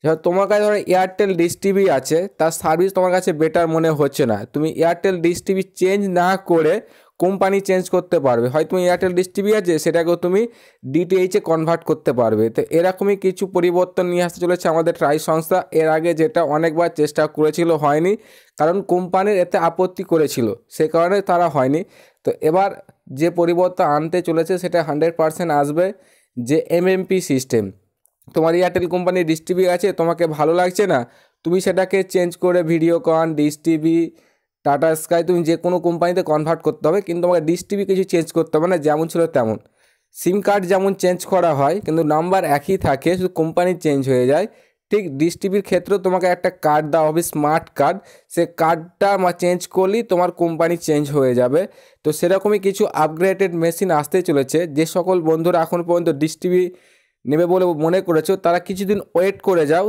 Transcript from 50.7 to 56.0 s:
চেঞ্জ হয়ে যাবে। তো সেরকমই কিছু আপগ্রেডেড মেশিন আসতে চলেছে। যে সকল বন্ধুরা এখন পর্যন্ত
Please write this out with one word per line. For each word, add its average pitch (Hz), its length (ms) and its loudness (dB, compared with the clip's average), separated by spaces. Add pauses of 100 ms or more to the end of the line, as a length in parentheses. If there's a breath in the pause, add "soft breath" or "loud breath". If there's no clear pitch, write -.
চেঞ্জ 151 180 0 (120)
হয়ে 131 240 2
যাবে। 127 200 2 (440 soft breath)
তো 147 40 0 (100)
সেরকমই 196 480 0
কিছু 196 160 0 (220)
আপগ্রেডেড 180 480 -2 (100)
মেশিন 170 260 -2 (120)
আসতে 165 180 -2 (100)
চলেছে। 143 300 0 (180)
যে 160 100 2
সকল 185 300 -2 (140)
বন্ধুরা 165 360 2
এখন 170 200 -4
পর্যন্ত 170 240 0 (120)